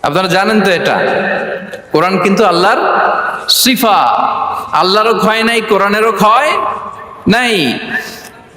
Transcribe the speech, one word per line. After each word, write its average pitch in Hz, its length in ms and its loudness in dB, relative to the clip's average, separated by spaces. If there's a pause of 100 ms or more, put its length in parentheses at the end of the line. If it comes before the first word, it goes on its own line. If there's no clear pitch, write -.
আপনারা 156 240 0
জানেন 196 340 2
তো 190 100 2
এটা, 117 360 0 (840)
কোরআন 180 280 2
কিন্তু 196 260 2
আল্লাহর 185 340 2 (720)
সিফা। 226 460 2 (760)
আল্লাহরও 202 420 2
ক্ষয় 214 300 0
নাই, 226 180 0
কোরআনেরও 208 500 2
ক্ষয় 226 400 2 (760)
নাই। 208 520 0 (760)